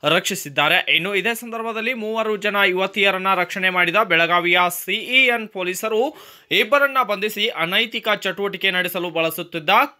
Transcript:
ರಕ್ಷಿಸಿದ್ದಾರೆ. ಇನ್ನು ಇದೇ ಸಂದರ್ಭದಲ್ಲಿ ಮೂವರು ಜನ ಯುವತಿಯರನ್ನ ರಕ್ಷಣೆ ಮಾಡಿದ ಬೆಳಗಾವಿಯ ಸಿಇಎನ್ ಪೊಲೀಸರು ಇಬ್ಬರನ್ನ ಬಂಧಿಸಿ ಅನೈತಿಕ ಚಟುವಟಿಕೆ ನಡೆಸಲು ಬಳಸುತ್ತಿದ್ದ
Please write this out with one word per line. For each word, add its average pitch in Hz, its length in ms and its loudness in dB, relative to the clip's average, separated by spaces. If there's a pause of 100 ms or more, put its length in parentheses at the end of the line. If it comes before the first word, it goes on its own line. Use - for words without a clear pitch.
ರಕ್ಷಿಸಿದ್ದಾರೆ. 151 920 0
ಇನ್ನು 185 180 -2
ಇದೇ 202 200 0
ಸಂದರ್ಭದಲ್ಲಿ 226 600 -6
ಮೂವರು 220 420 -4
ಜನ 202 200 -2 (100)
ಯುವತಿಯರನ್ನ 190 680 0
ರಕ್ಷಣೆ 185 360 0
ಮಾಡಿದ 175 260 4
ಬೆಳಗಾವಿಯ 175 720 4
ಸಿಇಎನ್ 220 800 0
ಪೊಲೀಸರು 220 680 -4 (340)
ಇಬ್ಬರನ್ನ 262 520 2
ಬಂಧಿಸಿ 208 460 -2
ಅನೈತಿಕ 214 600 -2
ಚಟುವಟಿಕೆ 190 640 -2
ನಡೆಸಲು 180 400 -4
ಬಳಸುತ್ತಿದ್ದ 165 600 -4 (300)